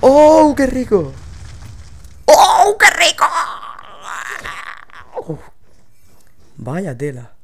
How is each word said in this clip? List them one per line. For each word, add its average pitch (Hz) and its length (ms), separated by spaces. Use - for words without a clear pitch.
¡Oh, 302 560
qué 277 100
rico! 220 460
¡Oh, 403 500
qué 427 140
rico! - 340
Uf. 156 100
Vaya 131 420
tela. 127 340